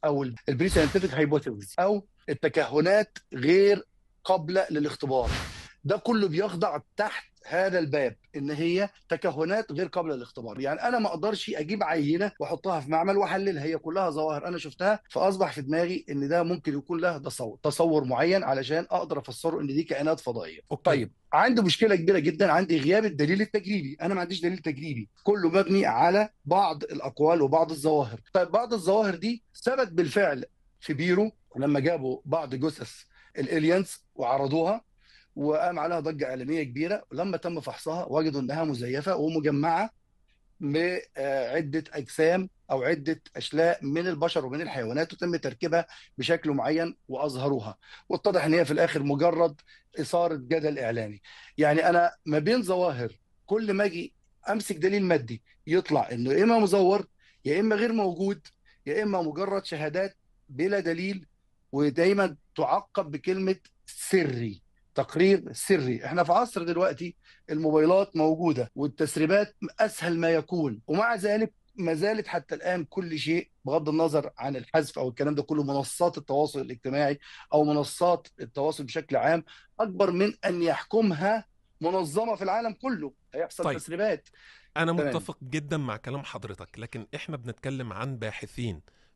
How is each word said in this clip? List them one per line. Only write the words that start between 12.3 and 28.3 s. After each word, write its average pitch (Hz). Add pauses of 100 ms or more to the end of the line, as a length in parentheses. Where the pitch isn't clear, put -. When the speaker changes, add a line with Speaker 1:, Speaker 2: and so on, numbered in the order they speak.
Speaker 1:
وأحطها 160
في 135
معمل 180
وأحللها، 196
هي 160
كلها 175
ظواهر 151
أنا 175
شفتها، 180 (100)
فأصبح 185
في 151
دماغي 170
إن 139
ده 170
ممكن 165
يكون 165
له 170
تصور، 123
تصور 151
معين 165
علشان 135
أقدر 175
أفسره 156
إن 147
دي 143
كائنات 156
فضائية. 87 (100)
Speaker 2:
أوكي. -
Speaker 1:
طيب، 139 (200)
عندي 226
مشكلة 196
كبيرة 175
جدًا، 160
عندي 165
غياب 185
الدليل 165
التجريبي، 185
أنا 190
ما 180
عنديش 175
دليل 175
تجريبي، 143 (160)
كله 196
مبني 190
على 175 (160)
بعض 160
الأقوال 151
وبعض 160
الظواهر. 143 (120)